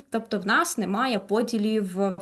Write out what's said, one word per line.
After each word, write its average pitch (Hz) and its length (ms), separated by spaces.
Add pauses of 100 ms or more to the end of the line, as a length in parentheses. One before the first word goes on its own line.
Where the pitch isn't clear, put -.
Тобто 220 300
в 180 60
нас 302 320
немає 214 420
поділів 208 760
в 196 240